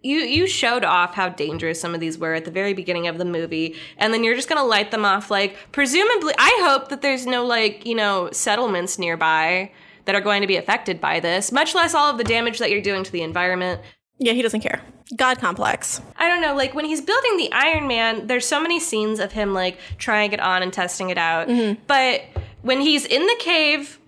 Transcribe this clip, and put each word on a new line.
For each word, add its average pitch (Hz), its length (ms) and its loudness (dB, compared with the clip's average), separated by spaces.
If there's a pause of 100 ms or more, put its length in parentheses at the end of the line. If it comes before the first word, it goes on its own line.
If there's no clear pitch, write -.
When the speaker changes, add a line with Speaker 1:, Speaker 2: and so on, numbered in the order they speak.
Speaker 1:
you, 277 180 0
you 302 280 2
showed 247 380 0
off 180 300 2
how 185 140 0
dangerous 165 520 -4
some 170 120 -4
of 170 60 -4
these 160 180 -4
were 165 180 -2
at 160 100 -6
the 160 60 -10
very 196 220 -2
beginning 175 340 -2
of 165 100 -4
the 180 80 -4
movie, 165 500 -4 (220)
and 220 160 2
then 226 100 0
you're 233 120 2
just 254 120 -4
gonna 302 160 2
light 214 280 2
them 220 120 -2
off, 202 260 2
like, 202 280 0 (160)
presumably, 320 640 2
I 403 240 6
hope 277 260 4
that 277 120 -6
there's 262 260 0
no, 247 180 0
like, 220 400 0
you 233 100 -2
know, 196 360 0
settlements 208 680 0
nearby 165 760 2 (340)
that 196 100 2
are 202 60 2
going 202 200 2
to 196 60 0
be 190 80 2
affected 185 460 -2
by 156 180 0
this, 175 320 -2
much 302 240 0
less 339 180 2
all 294 160 4
of 247 80 -2
the 233 60 -2
damage 233 360 0
that 190 120 0
you're 202 100 0
doing 196 220 -2
to 185 80 -10
the 170 120 -4
environment. 180 580 -2 (380)
Speaker 2:
Yeah, 233 140 2
he 247 80 0
doesn't 220 200 0
care. - 200 -4 (340)
God 254 240 2
complex. - 640 -2 (160)
Speaker 1:
I 339 100 2
don't 349 140 2
know, 294 140 0
like, 269 180 -2
when 294 120 -4
he's 311 160 -2
building 453 360 0
the 294 160 -2
Iron 294 340 2
Man, 226 400 0
there's 247 200 0
so 285 120 0
many 330 200 0
scenes 214 400 -2
of 196 140 -4
him, 202 200 -2
like, 185 240 -2 (220)
trying 208 340 0
it 208 60 -4
on 185 240 2
and 185 100 -4
testing 185 380 -4
it 175 60 -2
out. 165 300 0
Speaker 2:
Mm-hmm. 226 400 2
Speaker 1:
But 262 360 2 (400)
when 262 180 2
he's 294 240 2
in 294 200 2
the 466 140 4
cave 311 680 0